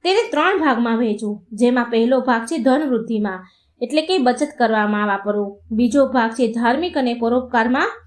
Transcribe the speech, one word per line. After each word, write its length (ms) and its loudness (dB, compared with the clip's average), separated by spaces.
તેને 280 2
ત્રણ 280 2
ભાગમાં 380 0
વહેંચવું, 560 -2
જેમાં 320 2
પહેલો 340 2
ભાગ 260 0
છે 120 -4
ધન 320 2
વૃદ્ધિમાં, 560 -4
એટલે 200 0
કે 160 0
બચત 300 0
કરવામાં 500 0
વાપરવો, 520 -4
બીજો 340 4
ભાગ 260 0
છે 220 0
ધાર્મિક 440 0
અને 160 0
પરોપકારમાં 760 0